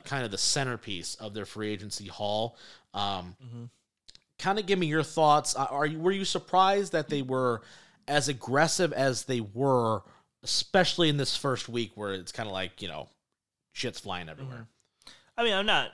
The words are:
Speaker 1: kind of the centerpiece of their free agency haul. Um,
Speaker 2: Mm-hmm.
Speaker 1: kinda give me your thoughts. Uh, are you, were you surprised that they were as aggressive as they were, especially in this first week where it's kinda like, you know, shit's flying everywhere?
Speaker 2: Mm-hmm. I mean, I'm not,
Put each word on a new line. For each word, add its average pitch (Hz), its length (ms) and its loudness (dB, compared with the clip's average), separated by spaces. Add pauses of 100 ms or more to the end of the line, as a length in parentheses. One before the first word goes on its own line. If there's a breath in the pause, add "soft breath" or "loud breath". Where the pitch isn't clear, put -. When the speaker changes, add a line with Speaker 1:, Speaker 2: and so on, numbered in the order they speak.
Speaker 1:
kind 135 200 -4
of 107 60 -6
the 98 60 -6
centerpiece 113 760 -2
of 107 180 -12
their 104 120 -8
free 107 260 -6
agency 101 360 -8
haul. 107 500 -2 (360 loud breath)
Um, 98 420 -4 (100)
Speaker 2:
Mm-hmm. 120 180 -14 (760)
Speaker 1:
kinda 202 260 -2
give 190 160 2
me 175 80 2
your 151 160 2
thoughts. 151 520 4
Uh, 135 140 -2
are 143 160 0
you, 156 140 -2
were 175 120 2
you 196 140 -2
surprised 190 680 2
that 156 160 0
they 143 120 -2
were 127 400 0 (460 loud breath)
as 139 200 2
aggressive 147 640 2
as 131 320 2
they 127 140 0
were, 113 600 2 (420 soft breath)
especially - 680 2
in 147 80 2
this 135 200 -2
first 131 320 -2
week 117 260 -4
where 101 180 -6
it's 92 180 -10
kinda 107 200 -8
like, 92 300 -6
you 101 60 -8
know, 76 200 -10 (680)
shit's - 260 -6
flying 90 300 -8
everywhere? 123 380 -14
Speaker 2:
Mm-hmm. - 440 -20 (260 loud breath)
I 233 60 0
mean, 226 100 2
I'm 196 120 0
not, 165 280 2